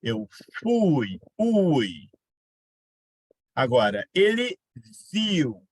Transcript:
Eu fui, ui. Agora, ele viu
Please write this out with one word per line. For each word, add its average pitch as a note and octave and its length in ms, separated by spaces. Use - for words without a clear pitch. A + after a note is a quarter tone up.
Eu A2 240
fui, E3 600
ui. D#3+ 720
Agora, A2+ 580
ele A3+ 440
viu F3+ 500